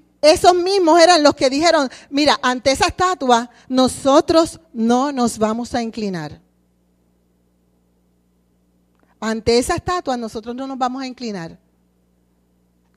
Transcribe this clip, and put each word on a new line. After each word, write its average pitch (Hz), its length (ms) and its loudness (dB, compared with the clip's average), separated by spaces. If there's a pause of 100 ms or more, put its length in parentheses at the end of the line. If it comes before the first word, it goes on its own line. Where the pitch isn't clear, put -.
(220)
esos 349 320 6
mismos 349 480 2
eran 330 220 4
los 285 120 4
que 277 140 0
dijeron, 294 400 0 (200)
"Mira, 277 320 0
ante 254 300 -2
esa 311 160 0
estatua 277 640 0 (200)
nosotros 277 920 0 (140)
no 247 400 0
nos 240 240 -2
vamos 220 360 -4
a 240 80 -4
inclinar. 196 600 -10 (2750)
Ante 220 360 0
esa 262 180 0
estatua 339 420 -4
nosotros 226 360 -10
no 262 140 -10
nos 269 100 -10
vamos 254 240 -4
a 262 60 -8
inclinar." 208 500 -12 (1400)